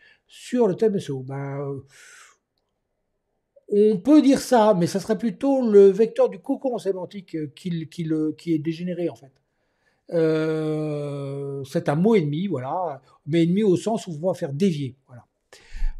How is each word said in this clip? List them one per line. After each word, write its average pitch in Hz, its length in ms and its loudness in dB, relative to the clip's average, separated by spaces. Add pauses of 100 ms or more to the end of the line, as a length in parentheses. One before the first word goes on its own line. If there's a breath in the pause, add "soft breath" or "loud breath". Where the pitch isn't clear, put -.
(260 soft breath)
sur - 420 -2
le 175 60 0
thème 202 220 0
S - 120 -6
E 143 60 -6
O. 131 80 -8
Ben, 139 360 -10
euh, 139 280 -10 (1800 loud breath)
on 208 280 4
peut 294 240 6
dire 262 180 4
ça, 214 320 4
mais 175 140 0
ça 196 120 -2
serait 190 200 -4
plutôt 262 420 -2
le 202 280 8
vecteur 220 420 2
du 196 80 -14
cocon 247 400 -6
sémantique, 185 560 -8
euh, 151 200 -8
qui, 165 360 -8
qui 170 140 -8
le, 156 280 -2
qui 165 220 -4
est 156 40 0
dégénéré, 165 520 -6
en - 40 -12
fait. - 180 -20 (800)
Euh, 151 1500 -4
c'est 165 260 -4
un 143 40 0
mot 196 200 4
ennemi, 160 320 0
voilà, 151 560 -6 (240 soft breath)
mais 165 160 2
ennemi 175 200 2
au 185 140 4
sens 208 300 -4
où 175 60 -10 (100)
on 185 60 -2
va 180 40 0
faire 160 220 -8
dévier, 143 420 -2 (100)
voilà. 123 200 -20 (720 loud breath)